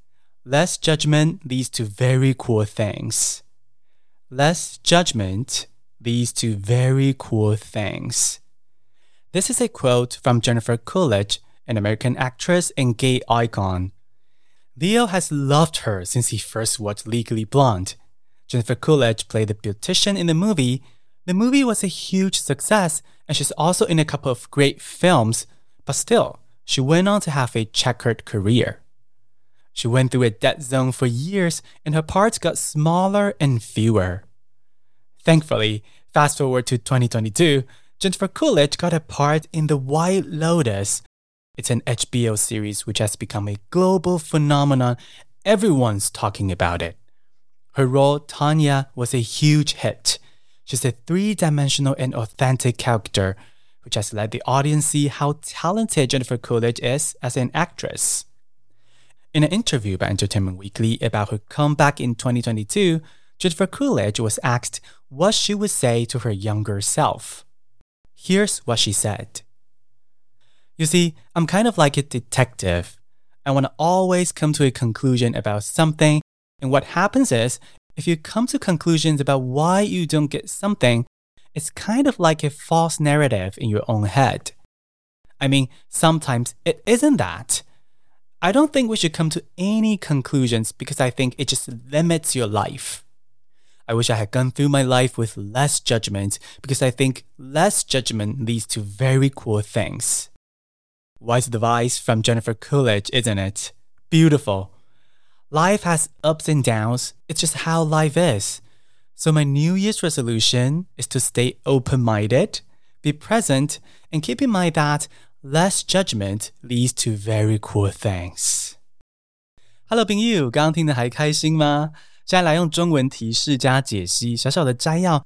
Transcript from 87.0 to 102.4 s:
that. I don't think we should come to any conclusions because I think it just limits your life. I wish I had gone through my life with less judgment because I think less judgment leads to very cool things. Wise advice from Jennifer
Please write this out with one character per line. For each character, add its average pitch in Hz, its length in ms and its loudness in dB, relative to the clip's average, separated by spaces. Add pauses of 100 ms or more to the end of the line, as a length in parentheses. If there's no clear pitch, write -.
that. 92 460 -4 (760)
I 180 120 2
don't 294 200 4
think 262 160 2
we 220 100 -2
should 160 160 0
come 160 180 0
to 170 120 -6 (140)
any 214 400 2
conclusions 123 760 0
because - 280 -10
I 127 100 2
think 127 300 -2
it - 80 -2
just - 220 -4 (200)
limits 160 460 0
your 123 100 0
life. - 580 -4 (840)
I 117 80 0
wish 117 160 2
I 117 40 2
had 107 140 -4
gone 127 220 0
through 143 180 2
my 139 140 4
life 127 340 2
with 113 200 -4
less 117 420 -2
judgment 104 580 -2 (240)
because 131 220 -2
I 127 80 2
think 131 320 -2 (160)
less 151 440 0
judgment 117 640 -4
leads 113 220 -4
to - 140 -6
very 131 520 2
cool 104 280 -2
things. - 680 -4 (880)
Wise 117 280 0
advice 117 500 0
from 113 240 0
Jennifer 117 320 0